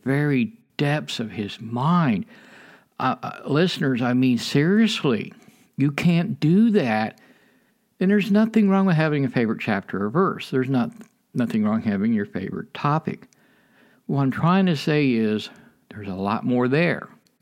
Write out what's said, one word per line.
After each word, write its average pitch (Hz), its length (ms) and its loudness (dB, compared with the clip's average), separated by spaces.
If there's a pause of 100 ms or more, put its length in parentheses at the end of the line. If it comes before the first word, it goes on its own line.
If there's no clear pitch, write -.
very 139 540 0 (200)
depths 147 420 -2
of 107 120 -8
His 101 300 -8
mind. 123 640 0 (720)
Uh, 127 220 -2
uh, - 240 -12
listeners, 143 560 0
I 123 120 0
mean, 127 260 2
seriously, 160 920 0 (440)
you 139 160 0
can't 165 480 0
do 196 320 4
that. 110 500 0 (760)
And 185 100 2
there's 202 220 2
nothing 220 400 4
wrong 196 160 4
with 175 80 4
having 151 280 2
a 127 60 0
favorite 113 300 0
chapter 98 460 -4
or 107 40 -2
verse. 165 400 -2
There's 131 180 0
not, 127 240 0 (440)
nothing 113 280 0
wrong 107 200 0
having 107 280 0
your 104 140 0
favorite - 480 -10
topic. - 540 -4 (800)
What 139 160 0
I'm 135 80 0
trying 185 340 2
to 175 100 2
say 147 360 0
is 107 400 -2 (400)
there's 104 160 -14
a 92 80 -8
lot 98 280 -4
more 123 240 0
there, 156 400 -2 (340)